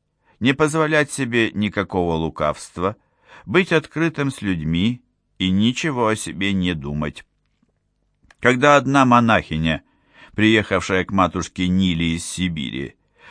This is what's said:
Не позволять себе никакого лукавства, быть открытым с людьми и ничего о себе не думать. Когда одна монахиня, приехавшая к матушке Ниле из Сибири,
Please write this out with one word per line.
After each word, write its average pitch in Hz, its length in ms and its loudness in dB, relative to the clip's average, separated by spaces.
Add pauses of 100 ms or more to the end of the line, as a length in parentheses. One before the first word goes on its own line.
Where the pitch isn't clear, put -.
(400)
Не 135 140 2
позволять 151 580 0
себе 117 400 0
никакого 92 640 -2
лукавства, 80 800 -4 (480)
быть 175 260 0
открытым 156 580 -2
с - 120 -12
людьми 92 640 -2 (340)
и 92 120 -2
ничего 120 580 0
о 107 100 2
себе 95 340 -4
не 90 220 0
думать. 73 500 -6 (1200)
Когда 127 340 4
одна 135 300 4
монахиня, 107 800 2 (520)
приехавшая 101 680 2
к - 60 -12
матушке 90 580 -2
Ниле 87 460 0
из 85 100 -8
Сибири, 69 720 -6 (340)